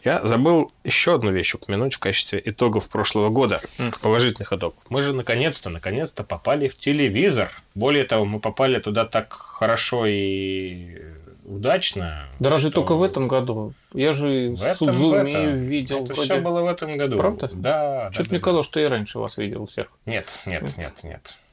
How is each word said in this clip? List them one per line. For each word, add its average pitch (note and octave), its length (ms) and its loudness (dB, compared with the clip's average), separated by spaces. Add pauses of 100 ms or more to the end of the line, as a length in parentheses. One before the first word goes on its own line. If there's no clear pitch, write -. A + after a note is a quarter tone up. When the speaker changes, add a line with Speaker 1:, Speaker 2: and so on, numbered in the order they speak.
Speaker 1:
Я C3 220 0
забыл C#3+ 460 6 (120)
еще - 300 4
одну A2 160 4
вещь F#2 240 2
упомянуть A2 400 -2
в - 40 -12
качестве - 460 -2
итогов G#2+ 440 0
прошлого G#2+ 400 2
года, A2 320 2 (180)
Speaker 2:
М. A#2+ 220 -2
Speaker 1:
положительных A2 520 2
итогов. F2+ 260 -4 (100)
Мы C3+ 140 0
же C#3+ 100 0
наконец-то, B2+ 580 -2
наконец-то G#2 540 -6
попали C3 440 0
в - 100 -8
телевизор. C#3 720 2 (240)
Более C3+ 300 2
того, A2 200 2
мы G#2 160 -2
попали B2 380 2
туда G#2+ 260 0
так A2 280 -2
хорошо A2+ 760 0
и F#2+ 960 -2 (420)
удачно, G2 840 -2 (100)
Speaker 3:
Да B2+ 120 2
разве D3+ 200 2
Speaker 1:
что D#3+ 100 2
Speaker 3:
только E3 140 2
в E3 80 4
этом E3 260 0
году? B2 460 -2 (180)
Я C#3 220 2
же C3+ 360 0
Speaker 1:
В F#2+ 120 -6
этом, D#3+ 120 0
в - 20 -4
Speaker 3:
Судзумию D3 500 4 (240)
Speaker 1:
этом. C#3 100 0
Speaker 3:
видел C3+ 440 -2
Speaker 1:
Это B2 100 -8
Speaker 3:
вроде. D3 200 -2
Speaker 1:
все - 60 2
было E3+ 220 0
в F3 40 0
этом E3 300 -4
году. C#3 220 0
Speaker 3:
Правда? G3 340 0
Speaker 1:
Да, C3 600 -2
Speaker 3:
Че-то F3 120 -2
Speaker 1:
да, A2 60 -6
Speaker 3:
мне F3+ 80 0
Speaker 1:
да, - 60 -4
Speaker 3:
казалось, E3+ 220 2
Speaker 1:
да. - 40 -16
Speaker 3:
что - 100 -2
я D3 80 4
раньше A2+ 300 -2
вас - 180 -6
видел G#2+ 300 -6
всех. - 220 -8 (180)
Speaker 1:
Нет, - 400 -6
нет, F2 160 -4
Speaker 3:
Нет. C#2+ 160 -8
Speaker 1:
нет, D#2+ 260 -12
нет. D#2 320 -16 (160)